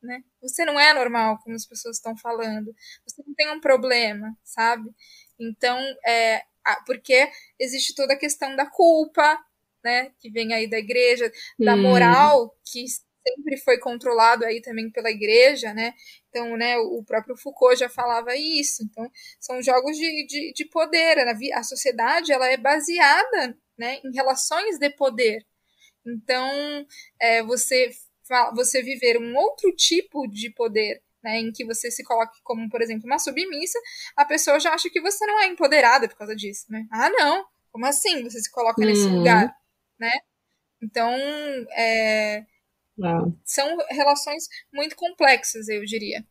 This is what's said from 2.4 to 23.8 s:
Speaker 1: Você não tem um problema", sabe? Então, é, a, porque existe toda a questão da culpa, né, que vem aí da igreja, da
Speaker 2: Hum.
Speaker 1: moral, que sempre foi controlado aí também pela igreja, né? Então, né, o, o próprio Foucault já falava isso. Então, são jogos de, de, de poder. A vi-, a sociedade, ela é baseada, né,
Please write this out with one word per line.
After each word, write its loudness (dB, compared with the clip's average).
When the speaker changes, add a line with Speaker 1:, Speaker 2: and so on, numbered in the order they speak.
Speaker 1:
Você -18
não -14
tem -2
um -8
problema", 0
sabe? -2
Então, -4
é, 2
a, 0
porque 2
existe -6
toda 0
a 0
questão -6
da -2
culpa, 4
né, -2
que -20
vem -4
aí -4
da -4
igreja, 2
da 4
Speaker 2:
Hum. 4
Speaker 1:
moral, 6
que -12
sempre -4
foi 2
controlado 2
aí -4
também -10
pela -4
igreja, 4
né? -6
Então, -8
né, 0
o, -2
o -12
próprio -6
Foucault 2
já -2
falava -4
isso. -4
Então, -12
são -10
jogos 2
de, -6
de, -10
de -10
poder. 2
A 0
vi-, -6
a -4
sociedade, 0
ela 2
é 2
baseada, 2
né, -8